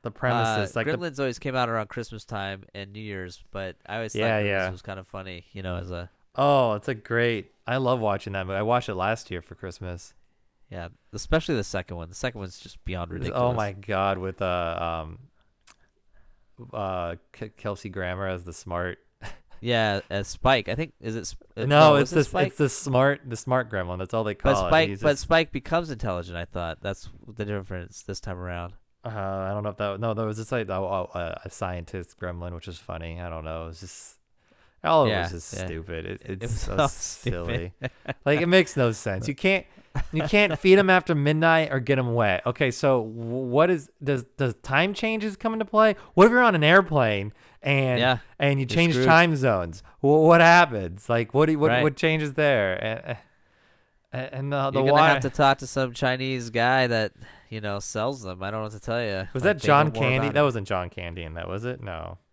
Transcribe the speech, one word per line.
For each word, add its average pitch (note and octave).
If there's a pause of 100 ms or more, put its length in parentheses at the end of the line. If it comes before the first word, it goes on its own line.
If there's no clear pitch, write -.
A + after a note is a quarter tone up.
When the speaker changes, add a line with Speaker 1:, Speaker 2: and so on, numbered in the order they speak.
Speaker 1:
the A#2
premises, A2+
Speaker 2:
uh, A#2+
Speaker 1:
like, A#2+
the D#3+
Speaker 2:
Gremlins D#3+
always C3
came C3
out B2
around A2
Christmas A2+
time G2 (100)
and G2
New G#2
Year's, F#2+ (100)
but F#2+
I G#2
always A2+
Speaker 1:
Yeah, A2
Speaker 2:
thought G#2
Gremlins G2+
Speaker 1:
yeah. F#2+
Speaker 2:
was F#2
kinda F#2+
funny, F#2+
you G2
know, F2+
as F2+
a F2 (260)
Speaker 1:
Oh, C3+
it's G#2
a B2+
great, A#2 (140)
I B2
love B2+
watching G2+
that F#2+
movie. F#2+
I G#2
watched A#2
it G2+
last G2+
year F2+
for -
Christmas. F2+ (560)
Speaker 2:
Yeah, F2 (260)
especially D#3
the G#2+
second F2+
one. E2+
The F#2
second A#2+
one's F#2+
just -
beyond F2
Speaker 1:
Oh -
Speaker 2:
ridiculous. B2
Speaker 1:
my G#2
God, G2
with, F#2
uh, E2+
um, E2 (1500)
uh, F#2 (180)
K-, G#2+
Kelsey G2+
Grammer F#2
as F2+
the E2+
smart F2 (220)
<laughs> -
Speaker 2:
Yeah, A2
as G2+
Spike. B2+
I G#2
think, D#3
is A2
it G#2
Sp-, - (120)
uh, A2+
Speaker 1:
No, D3
Speaker 2:
no, D3
Speaker 1:
it's C#3+
Speaker 2:
was C#3+
it -
Speaker 1:
this, D3+
Speaker 2:
Spike? F3+
Speaker 1:
it's -
the C#3+
smart, C3+
the A#2
smart B2
gremlin. F2+
That's F#2+
all A2+
they G#2+
call C3+
Speaker 2:
But F#2+
Speaker 1:
it. F2
Speaker 2:
Spike, D#3+
Speaker 1:
He's G2
Speaker 2:
but D3+
Speaker 1:
just C#3
Speaker 2:
Spike E3
becomes D#3+
intelligent, F2+
I E2+
thought. E2
That's - (180)
the G#2+
difference F#2+
this F#2+
time F2+
around. F2 (300)
Speaker 1:
Uh, A#2+
I G2
don't G#2
know G#2+
if F#2+
that, G2+
no, A2+
there A2
was G#2+
just, A2
like, A2+
a, G2
a, F#2
a G2
scientist F2+
gremlin, F2
which E2
is E2+
funny. E2
I F2
don't E2
know. D#2+
It E2
was E2
just, - (640)
all D#3+
of A2
it G#2
was F2
Speaker 2:
Yeah, F2+
Speaker 1:
just -
Speaker 2:
yeah. F#2
Speaker 1:
stupid. E2
It, F#2+
Speaker 2:
It G2
Speaker 1:
it's -
Speaker 2:
was A2+
Speaker 1:
so F#2+
Speaker 2:
<laughs> -
so C#3
stupid. -
Speaker 1:
silly. F2 (520)
Like, D3+
it F3
makes F3+
no B2
sense. G2
You C#3+
can't, F#3+ (480)
you D#3
Speaker 2:
<laughs> D3+
Speaker 1:
can't G3+
feed F#3+
'em F#3+
after F3
midnight D#3
or C3+
get C3+
'em B2
wet. G#2
Okay, B2+
so C3
w-, A#2
what D3+
is, D3+ (140)
does, C3+ (140)
does B2+
time E3
changes A3
come A3+
into A3
play? G#3+ (180)
What F#3
if A3+
you're B3
on A3+
an D#3+
airplane C3+ (300)
and, C3+
Speaker 2:
Yeah, B2 (200)
Speaker 1:
and C#3
you C3+
Speaker 2:
you're -
Speaker 1:
change E3+
Speaker 2:
screwed. B2+
Speaker 1:
time E3
zones? G2+ (220)
W-, D3+
what E3+
happens? B2+
Like, A#2
what D3+
do D#3
you, D3+
what, D3+
Speaker 2:
Right. B2
Speaker 1:
what D3
changes D#3
there? A2+ (960)
And, B2+
and C#3
the, C#3
the C3+
Speaker 2:
You're C3+
gonna C#3
Speaker 1:
why D3+
Speaker 2:
have C#3
to C3+
talk C#3
to C3
some C3
Chinese B2+
guy B2
that, A2 (360)
you A2
know, G2+
sells A#2
them. F#2
I G2
don't A2
know G#2+
what G#2+
to G#2
tell A#2
ya. G2
Speaker 1:
Was C3
Speaker 2:
Like, -
Speaker 1:
that F3+
Speaker 2:
they -
Speaker 1:
John D3
Speaker 2:
know D3
more A2
Speaker 1:
Candy? C3 (100)
Speaker 2:
about -
Speaker 1:
That D3
Speaker 2:
it. -
Speaker 1:
wasn't A2+
John F2+
Candy F2
in D#2+
that, E2+
was F#2+
it? B2
No. F2 (160)